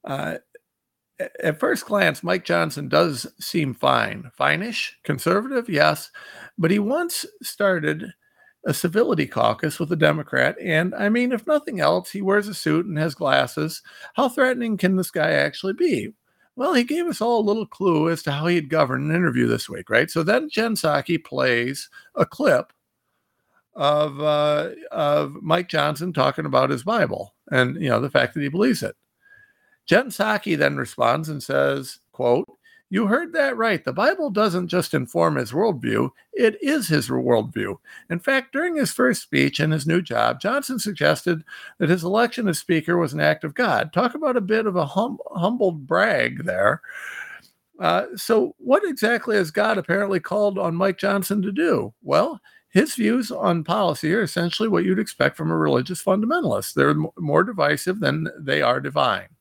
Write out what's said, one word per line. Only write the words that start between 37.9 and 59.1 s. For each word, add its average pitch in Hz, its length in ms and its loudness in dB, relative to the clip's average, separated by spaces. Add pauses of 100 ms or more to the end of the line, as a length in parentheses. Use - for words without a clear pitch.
In 175 100 -4
fact, 269 340 -2
during 330 240 -2
his 269 160 0
first 254 300 0
speech 139 380 0
in 156 100 2
his 151 160 -2
new 165 140 2
job, 120 400 -2
Johnson 262 380 -2
suggested 160 640 0 (340)
that 156 120 2
his 175 140 2
election 220 440 0
as 160 100 -2
speaker 165 380 0
was 160 160 0
an 151 80 -4
act 151 240 2
of 151 100 -6
God. 165 380 0
Talk 240 220 0
about 294 220 0
a 226 60 0
bit 220 240 0
of 185 100 -2
a 160 100 0
hum-, 220 320 -2 (140)
humbled 180 540 0
brag 175 580 0
there." 101 380 2 (960)
Uh, 175 280 2 (100)
so 226 420 2
what 285 260 2
exactly 233 520 0
has 175 140 0
God 208 280 0
apparently 190 420 0
called 202 380 0
on 165 160 -2
Mike 185 240 0
Johnson 196 440 0
to 196 100 -2
do? 208 400 0 (100)
Well, 196 380 2 (300)
his 247 240 2
views 233 360 0
on 170 340 0
policy 170 500 0
are 220 80 2
essentially 175 460 -2
what 185 160 2
you'd 185 140 2
expect - 380 -2
from 160 140 -4
a 165 60 0
religious 151 460 0
fundamentalist. 220 720 0
They're 139 160 4
m-, 156 180 0 (100)
more 156 260 -2
divisive 185 560 -2
than 151 280 -2 (100)
they 151 240 -2
are 123 180 2
divine. 135 480 -2 (120)